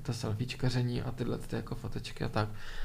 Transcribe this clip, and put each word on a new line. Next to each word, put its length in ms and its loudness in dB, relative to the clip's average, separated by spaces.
to 100 -2
selfiečkaření 880 2
a 80 -2
tyhle 280 0
ty 180 -2
jako 180 -2
fotečky 500 -4
a 40 0
tak. 200 2